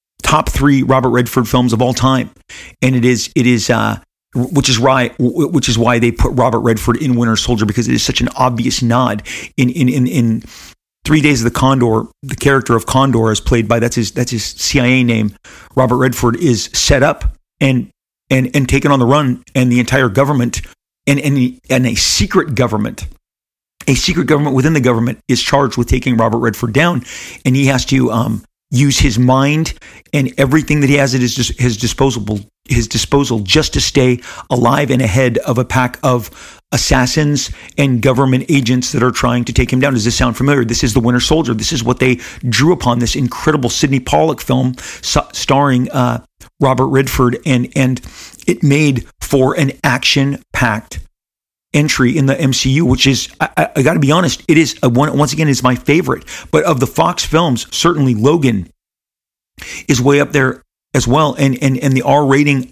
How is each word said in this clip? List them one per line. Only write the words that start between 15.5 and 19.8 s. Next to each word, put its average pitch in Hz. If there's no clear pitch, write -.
Robert 127
Redford, 123
is 123
set 139
up -
and, 131
and, 131
and 135
taken 143
on 139
the 120
run, 131
and 127
the 123